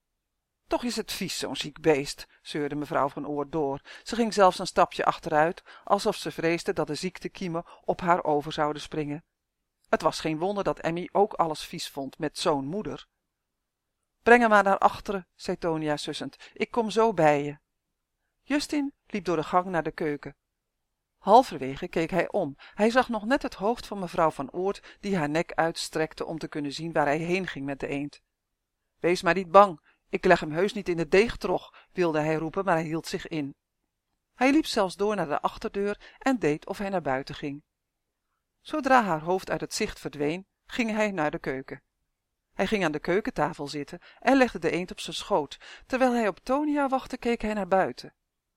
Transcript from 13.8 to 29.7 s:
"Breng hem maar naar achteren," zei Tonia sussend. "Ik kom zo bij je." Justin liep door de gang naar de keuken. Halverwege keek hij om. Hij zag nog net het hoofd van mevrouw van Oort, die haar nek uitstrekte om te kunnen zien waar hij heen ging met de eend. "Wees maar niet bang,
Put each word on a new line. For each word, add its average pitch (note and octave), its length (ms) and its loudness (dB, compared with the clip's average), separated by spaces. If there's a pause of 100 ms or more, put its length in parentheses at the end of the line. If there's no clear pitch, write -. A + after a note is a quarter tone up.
"Breng A#3+ 180 8
hem A#3 80 4
maar G#3 140 8
naar G3 140 4
achteren," G3+ 580 0
zei F3+ 220 -6
Tonia D#3 400 -2
sussend. - 400 -8 (160)
"Ik - 180 -6
kom A3 180 0
zo A3 240 2
bij D3+ 300 4
je." D3 160 -8 (800)
Justin C#4+ 520 -2 (140)
liep G3 180 -6
door F3 100 0
de D#3 80 0
gang F3+ 220 2
naar F3+ 180 -2
de D#3 80 -4
keuken. D3 440 -6 (840)
Halverwege F3+ 720 4
keek E3 220 0
hij - 220 0
om. D3+ 240 -2 (180)
Hij G#3+ 160 4
zag A#3+ 200 2
nog G#3+ 160 -4
net C4+ 160 2
het C4 120 -8
hoofd A3 340 -4
van G#3 120 -10
mevrouw F3 320 2
van C3+ 200 -8
Oort, - 480 -6
die G3 180 -2
haar D3 120 0
nek D#3+ 240 0
uitstrekte D#3+ 720 -2
om E3 120 -8
te D#3 100 -8
kunnen D3 260 -6
zien D#3+ 180 -8
waar D#3 140 2
hij C#3+ 120 2
heen F3 300 -2
ging C#3 180 -10
met C#3 140 -8
de - 80 -6
eend. C#3+ 340 -6 (800)
"Wees F3 220 2
maar F3+ 120 2
niet F3+ 180 -4
bang, F#3+ 360 6 (220)